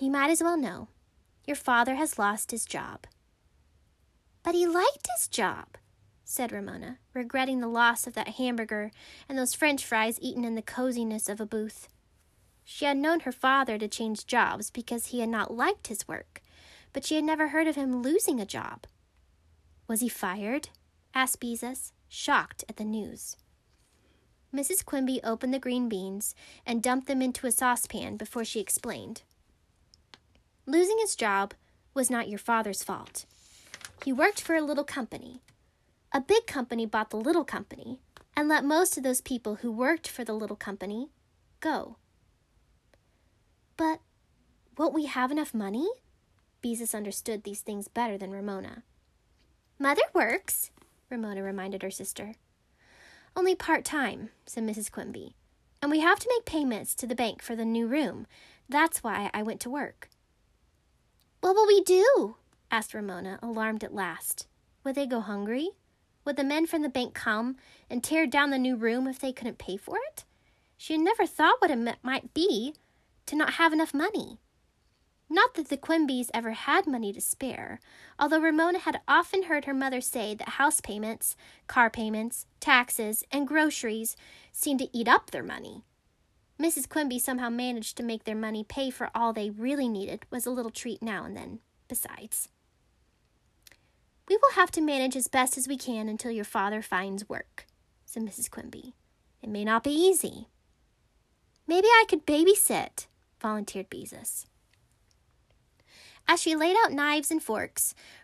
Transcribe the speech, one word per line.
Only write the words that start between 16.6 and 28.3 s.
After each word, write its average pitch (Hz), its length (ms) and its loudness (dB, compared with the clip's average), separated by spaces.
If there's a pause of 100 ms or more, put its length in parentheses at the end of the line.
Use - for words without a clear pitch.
but 269 120 -6
she 320 100 0
had 311 100 2
never 311 240 2
heard 311 200 2
of 302 80 0
him 254 260 -2
losing 285 380 2
a 196 60 -6
job. - 420 -10 (1000)
"Was 226 140 -2
he 247 80 0
fired?" 214 600 -4 (440)
asked 262 240 0
Beezus, 240 540 -8 (160)
shocked - 600 -2
at 220 100 -12
the 214 60 -6
news. 214 520 -8 (1160)
Missus 285 280 -2
Quimby 262 400 -2
opened 226 320 -2
the 269 40 0
green 247 300 -2
beans 190 460 -6 (320)
and 233 160 -2
dumped 254 240 0
them 262 160 0
into 254 240 -2
a 240 60 0
saucepan 240 640 -2
before 226 280 -8